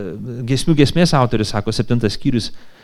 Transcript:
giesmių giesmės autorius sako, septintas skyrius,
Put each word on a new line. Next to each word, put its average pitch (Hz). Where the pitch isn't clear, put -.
giesmių 135
giesmės 160
autorius 117
sako, 107
septintas 110
skyrius, 127